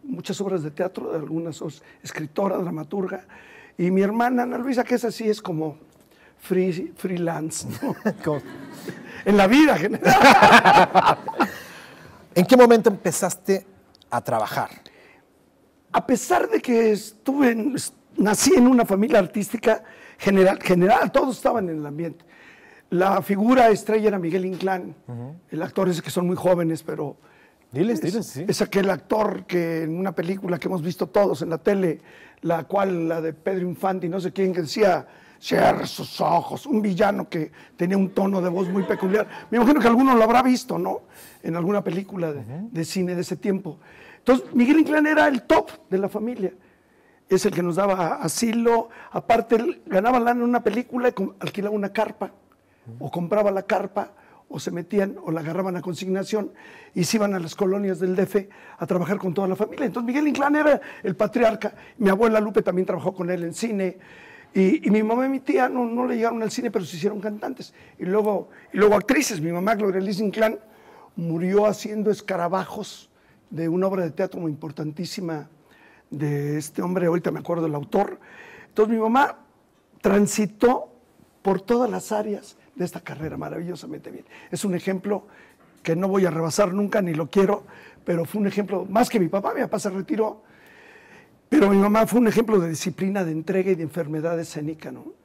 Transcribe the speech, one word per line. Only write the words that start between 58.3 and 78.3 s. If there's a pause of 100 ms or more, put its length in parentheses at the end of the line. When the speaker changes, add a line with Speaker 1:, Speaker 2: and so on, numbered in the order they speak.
Speaker 1:
a
trabajar
con
toda
la
familia.
Entonces,
Miguel
Inclán
era (240)
el
patriarca. (240)
Mi
abuela
Lupe
también
trabajó
con
él
en
cine. (560)
Y,
y
mi
mamá
y
mi
tía
no,
no
le
llegaron
al
cine,
pero
se
hicieron
cantantes. (260)
Y
luego, (220)
y
luego
actrices.
Mi
mamá,
Gloria
Liz
Inclán, (600)
murió
haciendo
escarabajos (400)
de
una
obra
de
teatro
muy
importantísima (600)
de
este
hombre,
ahorita
me
acuerdo
el
autor. (520)